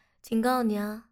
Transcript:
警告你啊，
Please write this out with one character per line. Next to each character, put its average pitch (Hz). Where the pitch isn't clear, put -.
警 226
告 247
你 214
啊， 214